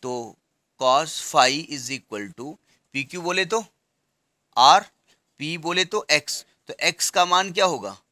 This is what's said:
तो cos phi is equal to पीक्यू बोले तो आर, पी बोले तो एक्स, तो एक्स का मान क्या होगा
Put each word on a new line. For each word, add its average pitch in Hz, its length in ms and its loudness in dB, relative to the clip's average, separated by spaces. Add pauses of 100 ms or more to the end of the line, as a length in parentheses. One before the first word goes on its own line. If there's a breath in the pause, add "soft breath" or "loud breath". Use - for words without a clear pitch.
तो 127 100 -8 (640)
cos 135 360 2 (100)
phi 131 260 4 (180)
is 127 220 -10
equal 104 420 -10
to 143 220 -14 (380)
पीक्यू 143 280 -8
बोले 180 240 -2
तो 220 180 -2 (920)
आर, 151 280 8 (540)
पी 160 200 -8
बोले 175 260 -2
तो 208 260 -8
एक्स, - 340 0 (220)
तो - 60 -12 (100)
एक्स 170 260 -2
का 180 160 2
मान 185 280 2
क्या 196 120 2
होगा 101 320 -4 (140)